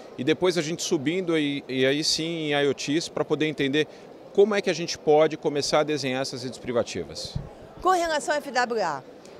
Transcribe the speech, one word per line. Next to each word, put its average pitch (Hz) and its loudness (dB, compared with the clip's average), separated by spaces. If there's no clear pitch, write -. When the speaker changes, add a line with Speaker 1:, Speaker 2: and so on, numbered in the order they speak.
Speaker 1:
e 127 -6
depois 160 2
a 175 0
gente 160 -4
subindo 165 0
e, 143 -2
e 131 2
aí 143 2
sim 160 -2
em - -
I 143 2
O 135 2
Ts 147 -2
pra - -2
poder 156 0
entender 143 0
como 208 6
é 202 0
que 202 0
a 180 4
gente 156 -6
pode 156 6
começar 147 0
a 151 4
desenhar 135 -2
essas 135 -6
redes 127 -10
privativas. 101 -4
Speaker 2:
Com 359 2
relação 339 2
ao 294 -2
F 285 -10
W 233 0
A, 143 -2